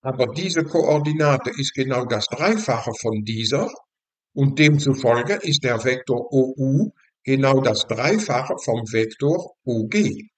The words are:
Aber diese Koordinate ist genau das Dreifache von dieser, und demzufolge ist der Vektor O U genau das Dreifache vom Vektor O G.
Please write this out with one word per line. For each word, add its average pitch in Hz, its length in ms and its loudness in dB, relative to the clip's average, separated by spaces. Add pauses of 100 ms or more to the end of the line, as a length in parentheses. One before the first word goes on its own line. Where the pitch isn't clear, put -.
Aber 131 260 -2
diese 165 360 -4
Koordinate 147 920 2
ist 135 160 -6
genau 131 320 -2
das 117 220 -2
Dreifache 139 640 -2 (100)
von 110 220 -2
dieser, 113 460 -2 (640)
und 139 260 2
demzufolge 143 800 2
ist 156 220 -2
der 120 200 0
Vektor - 480 -2
O 131 260 2
U 135 340 0 (320)
genau 135 360 4
das 113 280 2
Dreifache 139 680 0 (100)
vom 117 180 -2 (100)
Vektor 123 640 -2 (100)
O 113 220 -2
G. - 400 0 (100)